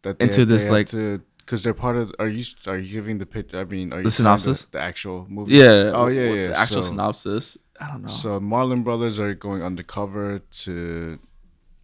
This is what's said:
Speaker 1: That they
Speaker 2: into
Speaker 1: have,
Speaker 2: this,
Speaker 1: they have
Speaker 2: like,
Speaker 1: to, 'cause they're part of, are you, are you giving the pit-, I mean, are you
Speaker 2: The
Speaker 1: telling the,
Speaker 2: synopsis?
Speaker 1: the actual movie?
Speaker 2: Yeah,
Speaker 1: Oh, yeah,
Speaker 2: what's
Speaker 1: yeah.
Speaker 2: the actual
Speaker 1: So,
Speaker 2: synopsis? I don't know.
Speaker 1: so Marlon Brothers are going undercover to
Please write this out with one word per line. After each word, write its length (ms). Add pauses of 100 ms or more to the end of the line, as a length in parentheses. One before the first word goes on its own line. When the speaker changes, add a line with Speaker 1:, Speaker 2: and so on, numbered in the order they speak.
Speaker 1:
That 160
they 80
Speaker 2:
into 140
Speaker 1:
have, 80
Speaker 2:
this, 140
Speaker 1:
they 60
have 40
Speaker 2:
like, 160
Speaker 1:
to, 340 (240)
'cause 160
they're 120
part 220
of, 220
are 100
you, 160 (220)
are 120
you 140
giving 260
the 80
pit-, 280
I 100
mean, 280
are 60
you 60
Speaker 2:
The 60
Speaker 1:
telling 280
the, 60
Speaker 2:
synopsis? 260
Speaker 1:
the 100
actual 480
movie? 280
Speaker 2:
Yeah, 380
Speaker 1:
Oh, 140
yeah, 200
Speaker 2:
what's 120
Speaker 1:
yeah. 80
Speaker 2:
the 100
actual 240
Speaker 1:
So, 60
Speaker 2:
synopsis? 680 (220)
I 80
don't 140
know. 60
Speaker 1:
so 320
Marlon 440
Brothers 340
are 160
going 280
undercover 800
to 760 (640)